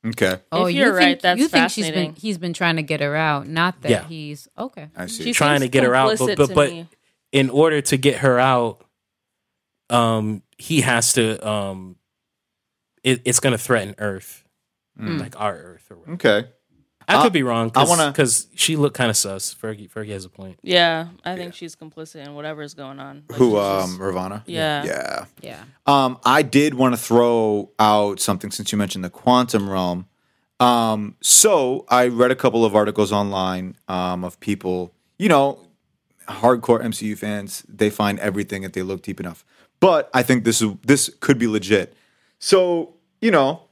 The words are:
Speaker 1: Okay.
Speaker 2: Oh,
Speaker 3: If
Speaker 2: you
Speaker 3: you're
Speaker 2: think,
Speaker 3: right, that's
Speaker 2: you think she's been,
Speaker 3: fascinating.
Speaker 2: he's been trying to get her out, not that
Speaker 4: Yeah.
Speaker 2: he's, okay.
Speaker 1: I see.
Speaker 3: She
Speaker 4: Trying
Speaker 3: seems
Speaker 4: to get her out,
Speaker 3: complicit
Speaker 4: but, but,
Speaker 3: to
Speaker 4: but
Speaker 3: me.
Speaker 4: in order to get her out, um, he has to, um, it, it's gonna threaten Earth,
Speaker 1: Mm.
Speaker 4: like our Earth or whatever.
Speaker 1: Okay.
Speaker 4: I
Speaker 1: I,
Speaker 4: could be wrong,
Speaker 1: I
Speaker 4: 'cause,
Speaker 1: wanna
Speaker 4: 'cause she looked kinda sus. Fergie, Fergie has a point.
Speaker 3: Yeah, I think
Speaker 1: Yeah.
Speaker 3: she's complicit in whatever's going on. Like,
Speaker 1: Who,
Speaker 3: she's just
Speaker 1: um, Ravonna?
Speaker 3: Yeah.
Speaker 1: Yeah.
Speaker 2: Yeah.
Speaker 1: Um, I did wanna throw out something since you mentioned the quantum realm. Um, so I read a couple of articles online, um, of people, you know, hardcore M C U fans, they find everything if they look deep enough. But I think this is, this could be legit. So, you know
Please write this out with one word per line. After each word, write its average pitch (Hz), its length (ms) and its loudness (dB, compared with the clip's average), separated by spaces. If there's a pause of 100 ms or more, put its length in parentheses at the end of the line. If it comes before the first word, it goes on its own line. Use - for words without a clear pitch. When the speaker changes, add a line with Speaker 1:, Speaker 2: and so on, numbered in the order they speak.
Speaker 1:
Okay. 95 320 -2 (140)
Speaker 2:
Oh, 180 160 0
Speaker 3:
If 175 80 -2
Speaker 2:
you 277 60 2
Speaker 3:
you're 233 120 0
Speaker 2:
think, 185 120 0
Speaker 3:
right, 175 140 0
that's 190 200 2
Speaker 2:
you 302 80 4
think 254 240 2
she's 208 140 -4
been, 160 80 -4
Speaker 3:
fascinating. 165 220 -4
Speaker 2:
he's 208 220 -6
been 170 160 -6
trying 170 240 -2
to 156 60 -4
get 151 180 -4
her 143 140 -4
out, 147 320 -2
not 165 340 -2
that - 100 -2
Speaker 4:
Yeah. 165 160 -2
Speaker 2:
he's, 151 400 -14 (100)
okay. 156 380 -14
Speaker 1:
I 180 120 -12
see. 226 180 -12
Speaker 3:
She 240 80 -4
Speaker 4:
Trying 147 260 2
Speaker 3:
seems 127 120 -2
Speaker 4:
to - 20 -12
get 131 100 4
her 123 120 4
out, 214 220 4
Speaker 3:
complicit 127 100 0
Speaker 4:
but, - 100 -2
but, 143 100 4
Speaker 3:
to 180 80 -4
Speaker 4:
but 143 160 4
Speaker 3:
me. 170 160 -14 (440)
Speaker 4:
in 135 180 2
order 151 320 2
to 135 160 0
get 131 220 2
her 127 200 4
out, 123 440 0 (1040)
um, 110 520 0 (160)
he 156 240 -2
has 120 320 0
to, 110 340 0
um, 95 480 -6 (1080)
it, 127 220 2
it's 120 140 0
gonna 123 180 0
threaten 104 420 -2
Earth, 101 440 -10 (560)
Speaker 1:
Mm. 147 200 -6
Speaker 4:
like - 200 -12
our 104 160 -2
Earth 82 360 -20
or 101 60 -20
whatever. - 180 -14
Speaker 1:
Okay. 110 320 2 (640)
Speaker 4:
I 196 100 4
Speaker 1:
I, - 40 6
Speaker 4:
could 170 80 6
be 156 120 0
wrong, 117 240 0
Speaker 1:
I 110 40 -6 (140)
Speaker 4:
'cause, 160 40 0
Speaker 1:
wanna 160 220 2
Speaker 4:
'cause 135 440 0
she - 200 -2
looked 147 220 0
kinda 117 160 0
sus. 98 420 -6
Fergie, 107 340 -12
Fergie 107 200 -12
has 98 160 -10
a 92 40 -20
point. - 320 -18
Speaker 3:
Yeah, 170 460 0 (160)
I 180 140 -8
think 175 160 -12
Speaker 1:
Yeah. - 40 -20
Speaker 3:
she's 165 180 -16
complicit 156 500 -20
in 143 80 -18
whatever's 147 400 -12
going 139 260 -18
on. 139 300 -20
Like, - 80 -12
Speaker 1:
Who, 127 140 6
Speaker 3:
she's 104 80 2
just 98 340 -2
Speaker 1:
um, 92 60 -14
Ravonna? 95 460 -6
Speaker 3:
Yeah. 156 380 -4
Speaker 1:
Yeah. - 420 -8 (160)
Speaker 2:
Yeah. - 220 -18 (220)
Speaker 1:
Um, 135 400 2
I 135 160 4
did 143 320 2
wanna 127 240 2
throw 113 840 2
out 104 400 4
something 98 320 -4
since - 220 -8
you 107 40 -2
mentioned 95 280 -4
the 87 40 -10
quantum 117 600 0
realm. 92 380 -4 (520)
Um, 113 640 2
so 139 680 2
I 127 200 4
read 123 240 2
a 131 40 0
couple 117 300 2
of 104 100 0
articles 107 380 2
online, 92 640 -4 (100)
um, 90 380 -4
of 87 160 -12
people, 92 520 -6 (240)
you 202 120 0
know, 139 300 4 (680)
hardcore 117 560 2
M 117 80 -4
C 110 140 -8
U 104 100 -6
fans, 104 540 -8
they 107 200 0
find 104 300 -2
everything 101 440 -4
if 95 100 -12
they 95 80 -6
look 92 220 -8
deep 95 180 -12
enough. 87 240 -14 (340)
But 170 340 4
I 127 100 4
think 123 200 2
this 113 180 2
is, 110 100 -2 (120)
this 139 260 2 (120)
could 139 160 2
be 117 100 0
legit. 101 480 0 (440)
So, 175 560 2 (260)
you 226 100 2
know 151 300 2 (100)